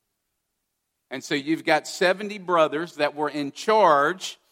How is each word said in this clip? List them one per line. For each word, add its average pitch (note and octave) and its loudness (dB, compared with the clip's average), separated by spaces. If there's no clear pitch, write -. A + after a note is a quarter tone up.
And C3 -12
so E3 -6
you've D3 -4
got D#3 0
seventy G3 -2
brothers E3 0
that C#3+ 0
were D3 -4
in C#3+ -6
charge, F3+ 2